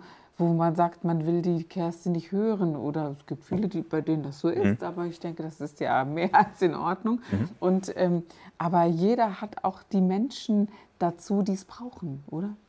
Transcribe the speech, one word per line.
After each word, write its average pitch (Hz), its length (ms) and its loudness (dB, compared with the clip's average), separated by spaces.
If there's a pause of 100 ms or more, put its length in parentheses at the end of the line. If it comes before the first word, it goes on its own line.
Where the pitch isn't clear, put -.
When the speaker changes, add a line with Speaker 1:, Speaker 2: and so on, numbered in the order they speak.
(380)
Speaker 1:
wo 175 160 2
man 165 220 2
sagt, 170 280 0
man 165 240 0
will 170 140 2
die 165 220 0
Kerstin 170 500 -4
nicht 165 180 -4
hören. 196 440 0
Oder 147 440 -4
es - 60 -20
gibt - 180 -8
viele, 190 240 -2
die, 170 140 -4
bei 160 200 -2
denen 156 220 0
das 143 160 -8
so 170 100 0
Speaker 2:
Mhm. 170 40 2
Speaker 1:
ist, 202 300 2
aber 175 220 -6
ich 170 140 -8
denke, 165 240 -8
das 156 160 -10
ist 147 200 -10
ja 127 260 2
mehr 165 240 -2
<laughs> - 40 2
als 202 280 4
in 165 140 4
Ordnung. 190 440 -2 (120)
Speaker 2:
Mhm. 107 180 0 (100)
Speaker 1:
Und, 185 380 0
ähm, 175 260 2 (340)
aber 170 280 2
jeder 196 560 2
hat - 220 -10
auch - 200 -4
die 196 180 2
Menschen 208 680 0 (300)
dazu, 180 420 0
die 196 120 0
es 190 120 -6
brauchen, 165 640 -12
oder? 185 220 -4 (180)